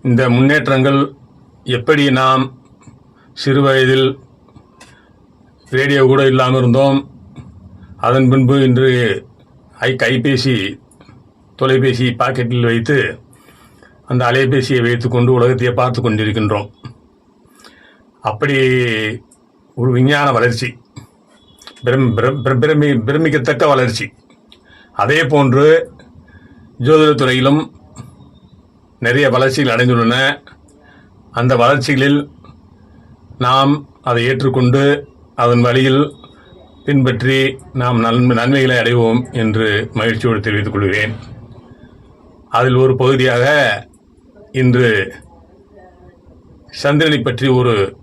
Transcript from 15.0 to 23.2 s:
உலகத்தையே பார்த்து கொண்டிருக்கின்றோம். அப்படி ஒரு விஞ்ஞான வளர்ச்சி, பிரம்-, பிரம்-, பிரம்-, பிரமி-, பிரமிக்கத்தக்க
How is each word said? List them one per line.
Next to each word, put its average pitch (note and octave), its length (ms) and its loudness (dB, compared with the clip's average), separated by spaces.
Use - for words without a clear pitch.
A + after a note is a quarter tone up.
உலகத்தையே B2 400 0
பார்த்து B2 300 -2
கொண்டிருக்கின்றோம். G#2+ 680 -2
அப்படி C3+ 360 -4
ஒரு B2 180 -2
விஞ்ஞான C#3 400 2
வளர்ச்சி, A#2 460 -2
பிரம்-, B2 320 0
பிரம்-, C3 280 -2
பிரம்-, C3 180 0
பிரமி-, D3 420 2
பிரமிக்கத்தக்க D3 600 0